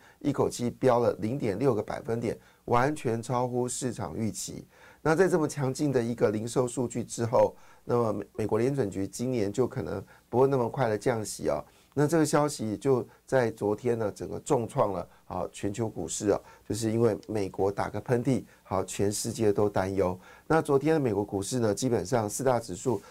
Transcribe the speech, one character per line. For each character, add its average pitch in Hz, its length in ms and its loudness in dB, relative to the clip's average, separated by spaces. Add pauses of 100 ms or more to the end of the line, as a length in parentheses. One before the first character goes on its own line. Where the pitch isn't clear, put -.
(200)
一 143 140 0
口 104 160 2
气 120 200 -4
飙 120 300 4
了 117 140 4
零 120 260 -4
点 104 180 -2
六 127 160 2
个 104 80 0
百 - 200 -6
分 113 180 -4
点， 104 180 -4 (280)
完 123 280 2
全 117 300 -4
超 127 240 -2
乎 123 200 -2
市 123 260 -6
场 90 220 -8
预 107 140 -2
期。 - 380 -10 (340)
那 156 140 2
在 180 140 6
这 170 100 2
么 151 80 0
强 131 260 -2
劲 143 200 -2
的 120 100 2
一 117 100 -2
个 117 160 2
零 107 160 -2
售 123 220 0
数 120 180 -4
据 120 160 -4
之 - 240 -4
后， 110 300 4 (300)
那 120 100 0
么 117 160 2
美-， 101 140 -4 (140)
美 110 60 -2
国 107 140 2
联 135 160 0
准 113 140 -2
局 95 180 -4
今 123 240 -6
年 104 180 0
就 120 160 0
可 - 160 -6
能 87 220 -6 (240)
不 123 140 2
会 139 40 6
那 139 120 2
么 117 100 0
快 120 220 0
的 107 80 0
降 113 260 0
息 - 240 -8
啊。 73 160 0 (300)
那 147 120 2
这 160 120 2
个 156 80 4
消 147 200 4
息 110 300 -4
就 123 320 2 (180)
在 123 240 4
昨 104 240 0
天 117 240 0
呢， 107 140 -2
整 87 160 -8
个 92 140 -8
重 120 260 0
创 110 240 0
了 87 160 -6 (200)
啊 90 260 -4
全 101 200 -4
球 113 140 -4
股 90 180 -8
市 101 240 -2
啊， 85 120 4 (260)
就 107 80 -2
是 110 160 -2
因 113 80 2
为 110 180 4 (120)
美 104 180 -2
国 98 240 0
打 95 160 -4
个 104 140 -8
喷 123 200 0
嚏， 120 220 0 (200)
好， 95 200 -2
全 - 260 -2
世 110 220 -4
界 110 220 2
都 104 160 2
担 98 260 -2
忧。 92 240 0 (280)
那 160 140 4
昨 143 160 2
天 147 160 2
的 160 60 4
美 123 140 2
国 101 100 0
股 98 180 -4
市 127 180 -2
呢， 107 140 2
基 127 140 -2
本 107 180 0
上 107 240 0
四 123 140 -6
大 123 160 2
指 90 160 -10
数 110 360 -2